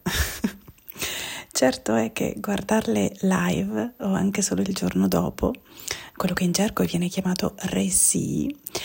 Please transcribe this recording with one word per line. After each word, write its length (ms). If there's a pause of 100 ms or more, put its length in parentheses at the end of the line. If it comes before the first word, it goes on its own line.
<laughs> 600 (920)
Certo 380
è 180
che 240
guardarle 840
live 800
o 120
anche 300
solo 180
il 140
giorno 340
dopo, 460 (600)
quello 200
che 100
in 80
gergo 320
viene 240
chiamato 480
récit, 1000 (300)